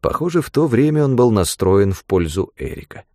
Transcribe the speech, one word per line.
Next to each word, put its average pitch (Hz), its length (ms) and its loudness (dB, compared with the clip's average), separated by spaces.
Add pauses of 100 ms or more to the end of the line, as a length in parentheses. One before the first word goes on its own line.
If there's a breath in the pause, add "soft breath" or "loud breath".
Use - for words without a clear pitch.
Похоже, 165 380 -2
в - 100 -8
то 151 160 0
время 147 380 2
он 135 100 0
был 123 160 4
настроен 98 600 2
в - 100 -10
пользу 90 540 -2
Эрика. - 580 -12